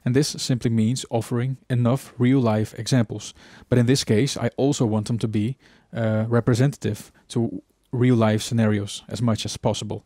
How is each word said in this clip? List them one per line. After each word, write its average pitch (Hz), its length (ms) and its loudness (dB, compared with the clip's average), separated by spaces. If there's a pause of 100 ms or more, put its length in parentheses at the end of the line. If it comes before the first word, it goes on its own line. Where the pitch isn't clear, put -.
and 123 100 2
this 147 220 2
simply 127 320 -2
means 113 400 0
offering 123 480 -4 (120)
enough 120 480 0
real-life 120 600 2
examples. 110 560 -2 (360)
But 123 100 4
in 120 60 4
this 131 180 2
case, 113 340 0
I 120 180 -2
also 135 300 0
want 107 220 0
them 117 100 -2
to 113 100 -4
be, 107 300 -2 (360)
uh, 110 360 -2
representative 120 840 0 (180)
to 117 320 -4 (300)
real 127 240 4
life 107 260 4
scenarios 107 680 -2
as 104 140 -8
much 113 240 0
as - 120 -10
possible. 104 480 -4